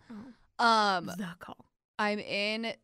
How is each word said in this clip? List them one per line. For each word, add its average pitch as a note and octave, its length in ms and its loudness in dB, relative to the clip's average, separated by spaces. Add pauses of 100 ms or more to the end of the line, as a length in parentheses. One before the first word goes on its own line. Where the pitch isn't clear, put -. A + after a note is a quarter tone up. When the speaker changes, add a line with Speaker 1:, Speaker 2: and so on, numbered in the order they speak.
Speaker 1:
Oh. A#3 560 -8
Speaker 2:
Um, G#3 420 4
Speaker 1:
The F3+ 320 -8
call. - 260 -16 (320)
Speaker 2:
I'm G#3 220 0
in G#3+ 540 -4 (100)